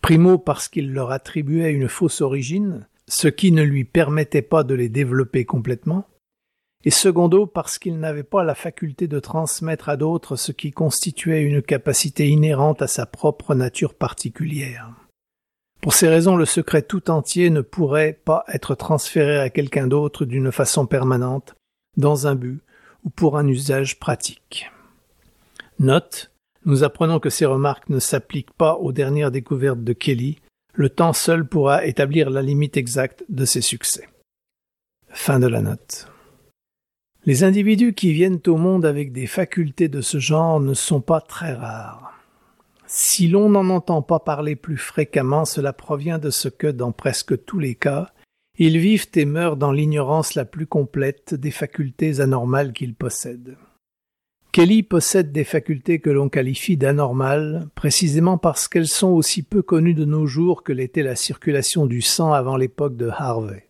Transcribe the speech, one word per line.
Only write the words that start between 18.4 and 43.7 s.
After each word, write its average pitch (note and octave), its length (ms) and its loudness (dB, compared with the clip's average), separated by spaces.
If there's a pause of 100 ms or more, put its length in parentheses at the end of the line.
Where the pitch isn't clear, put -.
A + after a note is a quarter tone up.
être - 300 -4
transféré D3 640 0
à C3+ 120 0
quelqu'un C#3 380 -2
d'autre D3 360 0
d'une C3 280 -2
façon C#3 340 0
permanente, B2+ 720 -2 (400)
dans C#3+ 320 2
un C#3 80 0
but B2+ 240 -8 (440)
ou E3+ 60 -8
pour D3+ 280 0
un D3 100 2
usage C3+ 500 -2
pratique. - 720 -8 (1120)
Note, - 500 0 (340)
nous C#3 200 4
apprenons D#3+ 360 0
que D3 100 -2
ces - 160 0
remarques C#3 420 -2
ne C3+ 120 0
s'appliquent - 520 -4
pas D#3+ 220 2
aux D3+ 180 -4
dernières C#3 380 0
découvertes B2+ 520 -2
de A#2 100 -2
Kelly. C3 460 -2 (360)
Le C3+ 160 2
temps E3 220 2
seul E3 340 0
pourra D3 400 2
établir C#3+ 440 0
la C3+ 120 -2
limite C#3+ 340 0
exacte C3 520 -4
de C3+ 160 -2
ses B2 160 -2
succès. - 480 -6 (1000)
Fin - 300 0
de B2+ 80 4
la A2+ 160 0
note. - 460 -8 (1160)
Les C#3+ 200 4
individus G3+ 500 4
qui F3 180 2
viennent F3 340 2
au E3 100 4
monde F3+ 280 2
avec D3 280 0
des B2+ 140 -6
facultés E3+ 600 -2
de C#3 120 -6
ce C#3+ 180 -4
genre D#3 420 2
ne C3+ 140 0
sont C#3+ 260 0
pas D#3+ 200 0
très - 320 -10
rares. A2+ 640 -14 (720)
Si - 420 0
l'on G3+ 220 4
n'en G3 200 4